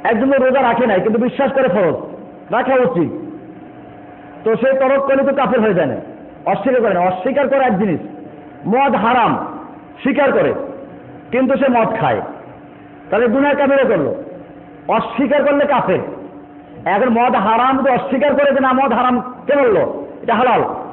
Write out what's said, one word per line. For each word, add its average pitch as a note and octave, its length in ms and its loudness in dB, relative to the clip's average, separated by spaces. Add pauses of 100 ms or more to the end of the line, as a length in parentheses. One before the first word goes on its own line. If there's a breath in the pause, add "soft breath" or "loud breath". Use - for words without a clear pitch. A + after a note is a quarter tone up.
একজন A#3+ 280 2
তো C4 140 4
রোজা C4 160 4
রাখে B3 240 2
নাই, G3 160 2
কিন্তু A3 180 0
বিশ্বাস B3+ 320 0
করে C4 160 2
ফরজ, F3+ 280 2 (580)
রাখা B3 200 0
উচিত, F3+ 360 2 (1300)
তো A3+ 120 2
সে B3 180 2
তরক C4+ 320 2
করলে C4+ 180 2
তো C4+ 100 2
কাফের A#3+ 280 2
হয়ে G#3+ 120 2
যায় E3 140 2
না, F#2+ 80 -4 (500)
অস্বীকার B3 360 0
করে A3 120 2
না। F3 60 0
অস্বীকার A3+ 500 0
করা C4+ 160 2
এক G#3 140 2
জিনিস, F#3+ 220 0 (680)
মদ B3 280 2
হারাম A3 500 0 (560)
স্বীকার C4+ 300 2
করে, D#3 220 2 (800)
কিন্তু C4 260 2
সে C4 120 2
মদ A#3 180 2 (120)
খায়, A#2 220 0 (880)
তাহলে A3+ 180 2
গুনাহ C#4 260 2
কাবিরা C#4 300 2
করলো। E3 320 0 (720)
অস্বীকার B3 580 0
করলে C#4+ 200 2
কাফের। F#3+ 340 2 (880)
এখন G#3 240 2
মদ A#3+ 260 2
হারাম A#3+ 420 2
যদি C4+ 120 2
অস্বীকার C4 440 0
করে C#4+ 200 2
যে, C4+ 60 2
"না, C4 140 2
মদ C4 200 0
হারাম B3 260 2
কে - 360 -4
বললো, G#3+ 500 2 (180)
এটা A3+ 120 0
হালাল A3 280 2 (300)